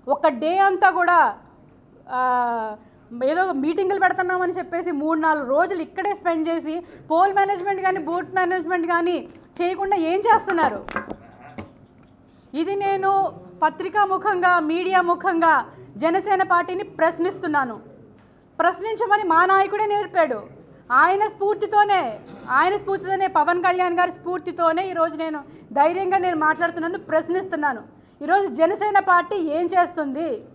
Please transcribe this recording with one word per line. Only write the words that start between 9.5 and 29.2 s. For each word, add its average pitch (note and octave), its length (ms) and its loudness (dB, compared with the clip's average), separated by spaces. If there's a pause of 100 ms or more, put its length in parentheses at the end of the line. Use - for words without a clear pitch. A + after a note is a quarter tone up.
చేయకుండా F#4+ 340 0
ఏం E4+ 240 0
చేస్తున్నారు? G4 680 0 (1700)
ఇది E4 220 -2
నేను G4 360 0 (520)
పత్రికా F4+ 420 0
ముఖంగా, F#4+ 540 2
మీడియా F4 420 0
ముఖంగా E4+ 520 2 (440)
జనసేన F#4 460 0
పార్టీని F4+ 400 0
ప్రశ్నిస్తున్నాను. D#4+ 960 -2 (800)
ప్రశ్నించమని G#4 640 0
మా E4 220 4
నాయకుడే G4 400 2
నేర్పాడు. E4 540 0 (520)
ఆయన F4+ 360 4
స్ఫూర్తితోనే, G#4 920 0 (300)
ఆయన E4 280 2
స్ఫూర్తితోనే, F#4+ 500 -2
పవన్ F#4 360 0
కళ్యాణ్ F4+ 360 2
గారి F4+ 120 2
స్ఫూర్తితోనే F4 800 -2
ఈరోజు E4 280 -2
నేను D#4 220 -6 (320)
ధైర్యంగా F4 460 2
నేను F4+ 200 0
మాట్లాడుతున్నాను, E4 640 0
ప్రశ్నిస్తున్నాను. D#4+ 840 -2 (400)
ఈరోజు F#4 260 2
జనసేన F#4+ 520 2
పార్టీ F4+ 360 2